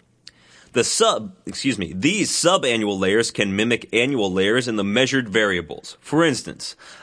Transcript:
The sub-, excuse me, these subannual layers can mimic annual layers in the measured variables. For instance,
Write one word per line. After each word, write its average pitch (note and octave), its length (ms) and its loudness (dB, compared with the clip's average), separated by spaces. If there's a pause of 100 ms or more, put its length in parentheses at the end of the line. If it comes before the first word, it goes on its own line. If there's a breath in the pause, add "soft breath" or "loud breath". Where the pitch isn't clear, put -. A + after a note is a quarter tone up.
(720 loud breath)
The A#2 120 2
sub-, A#2+ 500 0 (100)
excuse - 340 -4
me, E2 160 -6
these D3 360 0
subannual A#2+ 680 0
layers G2+ 320 2
can G2+ 240 -2
mimic A2+ 380 0
annual A#2 400 0
layers G#2 340 2
in A2+ 100 -4
the G#2 60 -2
measured B2 460 0
variables. F#2+ 720 -2
For D#3+ 240 0
instance, - 520 -4 (260 loud breath)